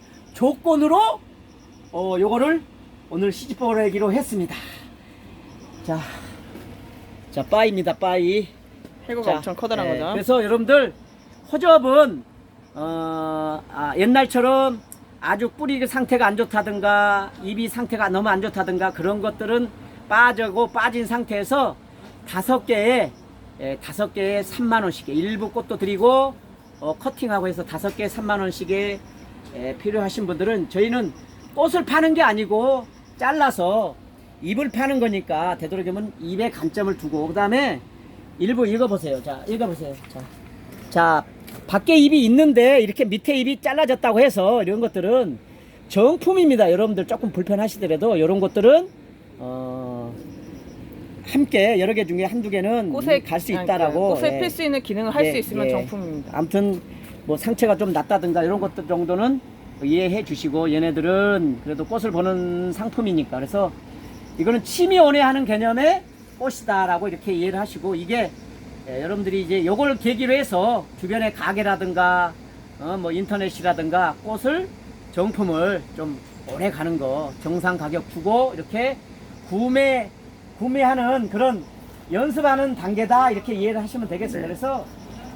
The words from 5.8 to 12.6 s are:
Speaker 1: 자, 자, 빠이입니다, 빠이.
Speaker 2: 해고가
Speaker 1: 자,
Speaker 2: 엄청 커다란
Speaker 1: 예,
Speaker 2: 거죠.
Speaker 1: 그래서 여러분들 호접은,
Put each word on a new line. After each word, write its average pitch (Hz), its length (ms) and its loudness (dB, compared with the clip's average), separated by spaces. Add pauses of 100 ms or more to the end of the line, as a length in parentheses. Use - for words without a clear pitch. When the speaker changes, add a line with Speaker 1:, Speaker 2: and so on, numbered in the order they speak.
Speaker 1:
자, 160 140 -4 (1300)
자, 139 140 -6
빠이입니다, 196 520 2
빠이. 185 520 0 (600)
Speaker 2:
해고가 233 220 -2
Speaker 1:
자, 156 80 2
Speaker 2:
엄청 180 180 -6
커다란 220 300 -4
Speaker 1:
예, 165 120 -2
Speaker 2:
거죠. 160 140 -4
Speaker 1:
그래서 226 320 2
여러분들 233 480 4 (580)
호접은, 269 760 6 (500)